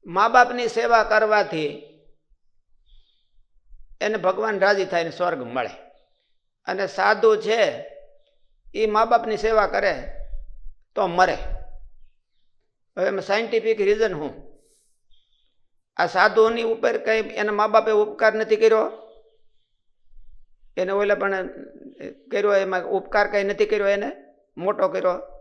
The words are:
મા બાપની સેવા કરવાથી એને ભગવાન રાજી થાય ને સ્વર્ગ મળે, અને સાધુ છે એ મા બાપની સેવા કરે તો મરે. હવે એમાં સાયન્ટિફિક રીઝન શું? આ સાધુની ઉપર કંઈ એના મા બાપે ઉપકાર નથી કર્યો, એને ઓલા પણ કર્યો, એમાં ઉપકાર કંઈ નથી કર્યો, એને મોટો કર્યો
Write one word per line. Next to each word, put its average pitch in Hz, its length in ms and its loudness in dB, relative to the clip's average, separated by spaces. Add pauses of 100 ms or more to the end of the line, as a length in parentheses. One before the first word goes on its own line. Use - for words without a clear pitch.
મા 190 220 2
બાપની 240 400 4
સેવા 233 360 2
કરવાથી 208 800 0 (2250)
એને 214 160 -2
ભગવાન 190 420 -2
રાજી 196 260 4
થાય 175 180 -2
ને 165 60 -4
સ્વર્ગ 165 340 -2
મળે, 120 260 -4 (960)
અને 190 220 -4
સાધુ 208 480 4
છે 196 500 -2 (920)
એ 220 100 0
મા 214 200 2
બાપની 233 320 0
સેવા 214 300 2
કરે 196 520 -4 (760)
તો 196 120 0
મરે. 175 300 2 (1600)
હવે 185 80 0
એમાં 190 160 -2
સાયન્ટિફિક 220 600 0
રીઝન 208 320 2
શું? - 460 -10 (1400)
આ 175 80 2
સાધુની 220 580 4
ઉપર 226 340 0
કંઈ 220 200 0
એના 214 340 -4
મા 208 160 0
બાપે 220 240 4
ઉપકાર 214 420 2
નથી 220 220 0
કર્યો, 220 360 4 (1900)
એને 185 140 -2
ઓલા 202 240 0
પણ 190 340 -4 (840)
કર્યો, 202 220 0
એમાં 190 300 0
ઉપકાર 202 480 0
કંઈ 202 120 0
નથી 202 220 0
કર્યો, 208 220 0
એને 202 240 0 (460)
મોટો 190 300 0
કર્યો 185 340 -2 (200)